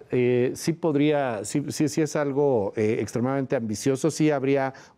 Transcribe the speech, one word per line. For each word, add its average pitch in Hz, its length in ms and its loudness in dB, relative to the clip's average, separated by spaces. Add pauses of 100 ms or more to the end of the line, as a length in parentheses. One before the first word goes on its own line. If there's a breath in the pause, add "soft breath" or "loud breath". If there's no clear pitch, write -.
(100)
eh, 123 460 2
sí - 160 -2
podría, 143 720 0
sí, 143 240 -2
sí, 147 200 0
sí 156 120 -2
es 151 160 -2
algo, 139 580 0
eh, 110 240 0
extremadamente 127 560 -2
ambicioso, 127 560 0
sí 151 220 2
habría 135 420 0 (240 loud breath)